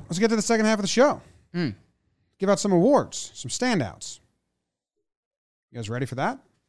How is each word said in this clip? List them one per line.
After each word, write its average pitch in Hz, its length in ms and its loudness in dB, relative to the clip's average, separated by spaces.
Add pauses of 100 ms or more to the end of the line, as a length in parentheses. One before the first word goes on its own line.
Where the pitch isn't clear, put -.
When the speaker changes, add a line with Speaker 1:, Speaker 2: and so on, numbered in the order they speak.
Speaker 1:
let's 165 120 -6
get 220 100 2
to 226 60 2
the 214 60 2
second 220 240 2
half 214 140 2
of 202 40 -4
the 190 40 -4
show. 262 340 2 (320)
Speaker 2:
Hmm. 170 160 -2 (680)
Speaker 1:
Give 190 100 0
out 196 100 2
some 208 120 0
awards, 185 640 2
some - 140 -14
standouts. 196 720 -4 (1500)
You 117 60 -14
guys 110 120 -10
ready 123 160 -4
for 127 100 -10
that? 202 240 -4 (300)